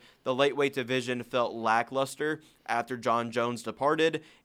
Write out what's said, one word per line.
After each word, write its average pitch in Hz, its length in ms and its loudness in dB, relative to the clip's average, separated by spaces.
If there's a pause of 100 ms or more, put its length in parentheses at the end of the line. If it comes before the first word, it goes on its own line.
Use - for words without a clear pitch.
(220)
The 131 120 -2
lightweight 139 400 2
division 123 480 -2
felt 117 320 -2
lackluster 131 840 0 (260)
after 117 300 -2
John 117 340 0
Jones 117 320 -2
departed, 156 600 0 (220)